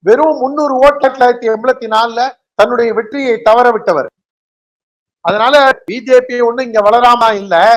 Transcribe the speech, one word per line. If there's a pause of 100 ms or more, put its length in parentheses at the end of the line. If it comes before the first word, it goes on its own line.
வெறும்
முந்நூறு
ஓட்டு
ஆயிரத்தி
தொள்ளாயிரத்தி
எண்பத்தி
நாலுல (340)
தன்னுடைய
வெற்றியை
தவற
விட்டவர். (1160)
அதனால (300)
பி
ஜே
பி
ஒண்ணு
இங்க
வளராம
இல்ல. (220)